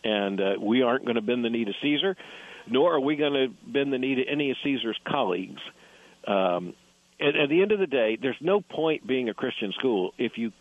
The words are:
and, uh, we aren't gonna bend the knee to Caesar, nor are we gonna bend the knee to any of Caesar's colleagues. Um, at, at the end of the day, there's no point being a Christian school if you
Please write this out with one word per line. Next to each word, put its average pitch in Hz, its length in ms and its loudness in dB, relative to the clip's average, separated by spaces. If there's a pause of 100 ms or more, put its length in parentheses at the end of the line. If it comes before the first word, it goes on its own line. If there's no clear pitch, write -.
and, 101 380 0
uh, 98 200 2
we 120 220 4
aren't 127 220 2
gonna 117 180 0
bend 120 220 0
the 113 60 0
knee 117 140 0
to 101 160 -4
Caesar, 151 360 0 (520)
nor 151 260 4
are 147 60 2
we 147 140 0
gonna 143 320 2 (180)
bend 139 280 -2
the 127 60 -2
knee 135 180 0
to 127 120 0
any 143 220 -2
of 123 140 -2
Caesar's 120 400 -2
colleagues. 95 560 -2 (640)
Um, 90 480 0 (460)
at, 147 160 2
at 151 120 2
the 165 140 4
end 202 80 2
of 214 80 2
the 190 80 2
day, 113 340 2
there's - 200 -4
no 185 200 2
point - 460 -2
being 127 220 0
a 104 60 -4
Christian 110 440 -4
school 104 400 0
if 120 200 -4
you 113 220 -4